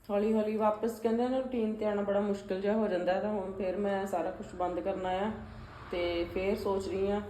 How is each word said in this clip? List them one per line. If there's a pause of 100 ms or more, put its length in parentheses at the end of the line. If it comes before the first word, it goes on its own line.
ਹੌਲੀ
ਹੌਲੀ
ਵਾਪਸ
ਕਹਿੰਦੇ
ਆ
ਨਾ
ਰੂਟੀਨ
'ਤੇ
ਆਉਣਾ
ਬੜਾ
ਮੁਸ਼ਕਿਲ
ਜਿਹਾ
ਹੋ
ਜਾਂਦਾ
ਹੈ,
ਤਾਂ
ਹੁਣ
ਫਿਰ
ਮੈਂ
ਸਾਰਾ
ਕੁਛ
ਬੰਦ
ਕਰਨਾ
ਆ। (600)
ਤੇ
ਫਿਰ
ਸੋਚ
ਰਹੀ
ਹਾਂ